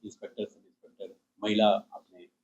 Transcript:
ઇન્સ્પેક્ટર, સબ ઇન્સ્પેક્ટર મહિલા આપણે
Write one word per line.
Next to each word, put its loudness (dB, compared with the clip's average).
ઇન્સ્પેક્ટર, -12
સબ -16
ઇન્સ્પેક્ટર -20
મહિલા 2
આપણે -20